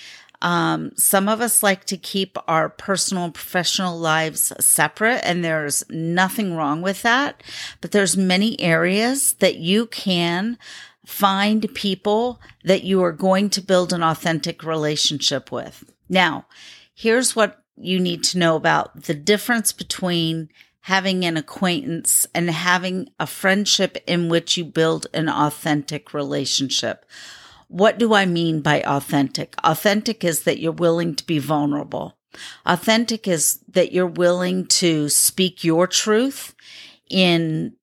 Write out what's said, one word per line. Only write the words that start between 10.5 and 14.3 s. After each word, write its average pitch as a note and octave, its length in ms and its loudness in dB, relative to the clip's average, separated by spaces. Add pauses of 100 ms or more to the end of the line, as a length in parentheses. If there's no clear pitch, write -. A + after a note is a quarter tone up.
find G#3 680 0
people G#3 680 -2 (240)
that F#3 180 4
you F#3 200 2
are F3 100 2
going F#3+ 380 2
to F#3+ 100 -2
build F3+ 320 2
an E3+ 100 -2
authentic E3 640 -2